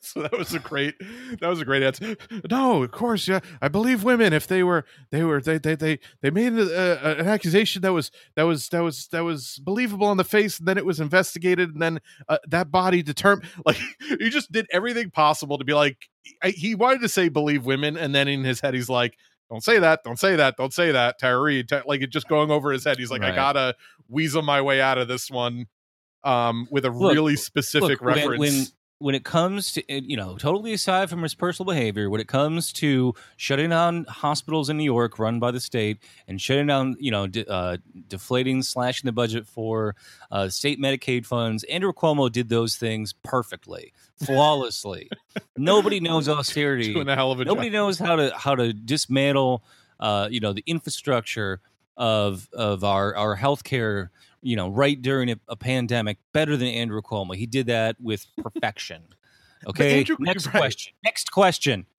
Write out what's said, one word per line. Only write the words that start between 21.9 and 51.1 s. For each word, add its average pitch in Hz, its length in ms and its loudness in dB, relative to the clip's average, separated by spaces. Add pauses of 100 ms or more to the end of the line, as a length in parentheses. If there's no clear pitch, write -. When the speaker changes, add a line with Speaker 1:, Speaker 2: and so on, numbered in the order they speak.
Speaker 1:
it 135 80 -4
just 147 180 -4
going 151 220 4
over 147 220 2
his 131 120 -4
head. 139 140 2
He's 123 120 -6
like, 127 120 -4
"I - 60 0
Speaker 2:
Right. - 80 -2
Speaker 1:
gotta 135 400 2 (320)
weasel 156 340 -2
my 143 180 2
way 135 200 2
out 135 180 4
of 123 100 0
this 123 220 -6
one," 120 360 -4 (580)
um, 120 460 2
with 139 140 0
a 131 60 2
Speaker 2:
Look, 151 240 4
Speaker 1:
really 151 220 2
specific - 520 0
Speaker 2:
look, 143 140 2
when, 123 140 4
Speaker 1:
reference. 147 240 0
Speaker 2:
when, 143 260 2 (360)
when 139 120 0
it 135 100 -4
comes 185 480 0
to, - 80 -4 (100)
uh, 139 140 -4
you 135 100 -6
know, 95 220 -6
totally 208 380 -2
aside 190 340 0
from 175 140 -6
his 156 120 -4
personal 180 380 -4
behavior, 107 380 0
when 107 100 -2
it 110 80 -8
comes 156 460 0
to 127 400 2 (240)
shutting 143 320 -2
down 170 340 2
hospitals 151 640 -4
in 151 80 -2
New 151 80 -2
York 120 340 0
run 113 220 -2
by 120 100 0
the 123 100 -6
state 107 360 -2 (320)
and 95 100 -8
shutting 139 280 0
down, 131 340 0
you 139 100 -4
know, 101 160 0
de-, 101 240 -6
uh, 90 280 -2 (300)
deflating, 127 540 -2
slashing 123 460 -4
the 120 40 -4
budget 113 340 -2
for, 110 500 -4 (340)
uh, 98 200 -2
state 143 280 -4
Medicaid 135 460 -2
funds, 113 400 -4
Andrew 185 300 -4
Cuomo 147 360 2
did 113 200 -2
those 117 260 0
things 110 380 -6 (100)
perfectly, - 720 -6 (280)
flawlessly. 135 880 0 (240)
Speaker 1:
<laughs> - 240 -12
Speaker 2:
Nobody 196 440 4
knows 160 280 0
austerity. 143 640 0
Speaker 1:
Doing 139 160 -2
a 139 80 2
hell 131 160 2
of 127 80 -2
a 127 60 -2
Speaker 2:
Nobody 233 220 0
Speaker 1:
job. 214 40 -6
Speaker 2:
knows 202 260 0
how 175 180 2
to, 143 200 2
how 139 180 0
to 120 200 0
dismantle, 131 880 0 (340)
uh, 104 320 0
you 120 100 -4
know, 107 120 -2
the 98 140 -6
infrastructure 117 960 -4 (340)